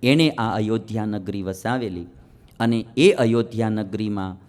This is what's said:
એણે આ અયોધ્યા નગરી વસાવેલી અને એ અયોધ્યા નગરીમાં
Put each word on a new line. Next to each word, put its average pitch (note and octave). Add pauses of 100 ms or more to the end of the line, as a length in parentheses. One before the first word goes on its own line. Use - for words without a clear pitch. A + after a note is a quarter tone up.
એણે D3
આ A2+
અયોધ્યા G#2+
નગરી G2+
વસાવેલી F#2+ (540)
અને A2+ (120)
એ F3+
અયોધ્યા A#2
નગરીમાં G2+ (120)